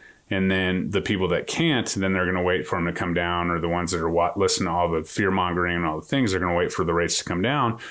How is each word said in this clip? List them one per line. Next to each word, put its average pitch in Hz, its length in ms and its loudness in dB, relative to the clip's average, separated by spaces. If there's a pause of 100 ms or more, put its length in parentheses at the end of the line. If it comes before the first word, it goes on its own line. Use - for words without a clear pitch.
(280)
And 95 220 2
then 92 400 0
the 98 100 0
people 92 280 0
that 85 180 0
can't, 151 400 0
then 95 260 0
they're 92 140 2
gonna 90 160 0
wait 90 240 0
for 101 100 -2
'em 85 100 0
to 87 60 0
come 87 220 -2
down, 87 340 0
or 85 120 0
the 85 80 0
ones 87 240 0
that 85 80 -2
are 82 100 0
wa-, 85 240 2
listening 95 320 0
to 87 60 -2
all 87 180 2
the 80 140 0
fear 98 260 0
mongering 90 460 0
and 85 100 0
all 78 140 -2
the - 60 -12
things, 123 280 0
are 90 60 0
gonna 87 160 0
wait 87 160 2
for - 100 -2
the 85 100 0
rates 85 260 0
to - 60 -4
come 90 180 -2
down. 120 360 2 (120)